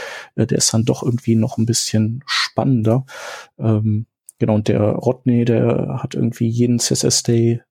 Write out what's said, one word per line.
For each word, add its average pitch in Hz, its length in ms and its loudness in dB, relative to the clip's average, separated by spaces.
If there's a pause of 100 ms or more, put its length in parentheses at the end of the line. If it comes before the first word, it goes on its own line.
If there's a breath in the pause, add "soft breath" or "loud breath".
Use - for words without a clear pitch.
(360 loud breath)
äh, 113 120 0
der - 100 0
ist - 160 0
dann 113 120 2
doch 127 180 -2
irgendwie 120 320 0
noch 110 240 0
ein 113 80 2
bisschen 113 580 -2
spannender. 123 800 0 (540 loud breath)
Ähm, 107 480 0 (320)
genau, 110 160 2
und 107 120 0
der 107 140 2
Rodney, 120 640 0
der 120 560 0
hat 131 140 -10
irgendwie 117 320 -2
jeden 120 320 2
C - 140 -2
S 127 100 -2
S 131 200 0
Day, 117 460 2